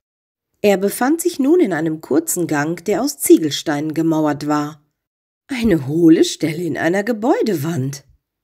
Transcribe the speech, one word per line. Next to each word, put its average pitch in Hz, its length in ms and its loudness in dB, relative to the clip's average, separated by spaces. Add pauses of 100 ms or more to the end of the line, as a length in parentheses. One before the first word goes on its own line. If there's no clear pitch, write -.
(600)
Er 202 160 4
befand 240 440 0
sich 349 180 -4
nun 302 220 4
in 214 120 2
einem 156 280 -4
kurzen 165 460 -2
Gang, 156 380 -2
der 202 180 -2
aus 285 160 -4
Ziegelsteinen 151 760 2
gemauert 156 520 0
war. 147 360 -4 (640)
Eine 208 380 0
hohle 165 380 4
Stelle 156 380 -4
in 156 160 -4
einer 175 240 0
Gebäudewand. 202 1040 -2 (400)